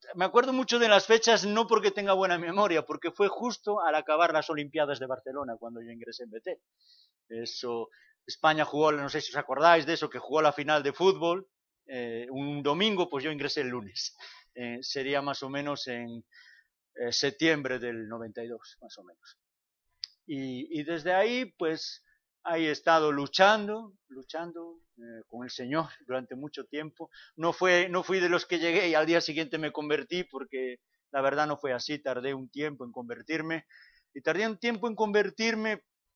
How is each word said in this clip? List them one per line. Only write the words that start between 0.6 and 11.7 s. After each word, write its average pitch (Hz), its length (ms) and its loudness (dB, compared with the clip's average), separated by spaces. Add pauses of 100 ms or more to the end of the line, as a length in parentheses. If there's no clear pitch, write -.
de 233 120 4
las 196 180 6
fechas, 220 380 6
no 214 220 2
porque 214 240 4
tenga 196 220 2
buena 185 240 4
memoria, 170 480 2
porque 165 260 -6
fue 202 180 2
justo 208 520 -4
al 156 140 2
acabar 156 380 4
las 151 160 0
Olimpiadas 147 500 -2
de 131 80 -6
Barcelona, 131 500 -6
cuando 117 240 -14
yo 117 80 -16
ingresé 117 340 -14
en 113 80 -14
Betel. 113 280 -10 (680)
Eso, 117 600 -6 (380)
España 156 380 2
jugó, 151 260 2
no 143 180 -4
sé 151 120 -4
si - 100 -10
os - 60 -6
acordáis 151 480 6
de 160 80 0
eso, 151 160 -2
que 127 100 -10
jugó 147 220 2
la 151 100 6
final 147 320 0
de 139 80 2
fútbol, 170 560 2 (400)